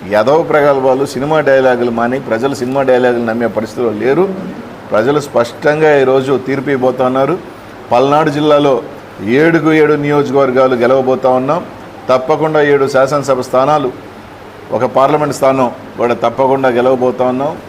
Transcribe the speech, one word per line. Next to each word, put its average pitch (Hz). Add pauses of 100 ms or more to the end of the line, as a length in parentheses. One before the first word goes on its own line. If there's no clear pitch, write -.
(100)
ఎదవ 123
ప్రగల్భాలు, 139
సినిమా 151
డైలాగులు 131
మాని, 120
ప్రజలు 123
సినిమా 131
డైలాగులు 123
నమ్మే 113
పరిస్థితిలో 110
లేరు. 135 (640)
ప్రజలు 123
స్పష్టంగా 151
ఈరోజు 131
తీర్పు 135
ఇవ్వబోతున్నారు. 131 (540)
పల్నాడు 143
జిల్లాలో 147 (420)
ఏడుకు 156
ఏడు 151
నియోజకవర్గాలు 135
గెలవబోతా 127
ఉన్నాం. 135 (440)
తప్పకుండా 151
ఏడు 139
శాసనసభ 135
స్థానాలు, 139 (800)
ఒక 113
పార్లమెంట్ 139
స్థానం 135 (280)
కూడా 120
తప్పకుండా 131
గెలవబోతా 123
ఉన్నాం. 139 (120)